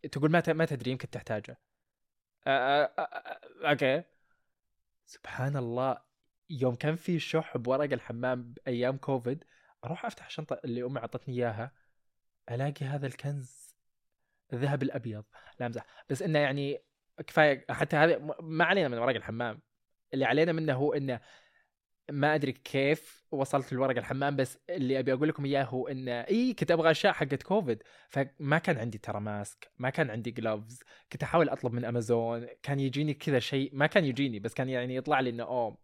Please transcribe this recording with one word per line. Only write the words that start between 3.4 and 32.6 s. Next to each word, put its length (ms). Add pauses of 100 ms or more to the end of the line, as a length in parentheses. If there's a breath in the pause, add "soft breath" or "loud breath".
أوكي. 340 (1000)
سبحان 520
الله، 400 (520)
يوم 260
كان 200
في 240
شح 380
بورق 360
الحمام 600
بأيام 440
كوفيد، 460 (420 soft breath)
أروح 200
أفتح 200
الشنطة 400
اللي 180
أمي 160
عطتني 360
إياها، 360 (800)
ألاقي 340
هذا 220
الكنز 640 (840)
الذهب 300
الأبيض. 400 (360 loud breath)
لا 60
أمزح، 200 (240 loud breath)
بس 120
إنه 180
يعني 420 (460)
كفاية 420
حتى 260
هذا، 220
م-، 240
ما 240
علينا 220
من 100
ورق 180
الحمام، 460 (520)
اللي 120
علينا 260
منه 220
هو 200
إنه 260 (920 soft breath)
ما 240
أدري 160
كيف 800
وصلت 420
لورق 240
الحمام، 380
بس 240 (100)
اللي 300
أبي 140
أقول 160
لكم 160
إياه 180
هو 240
إنه 240
إيه، 440
كنت 160
أبغى 200
أشياء 220
حقت 300
كوفيد، 400 (260 loud breath)
فما 480
كان 200
عندي 200
ترى 220
ماسك، 600
ما 100
كان 200
عندي 220
جلوفز، 520 (280 loud breath)
كنت 120
أحاول 260
أطلب 240
من 120
أمازون، 600 (160)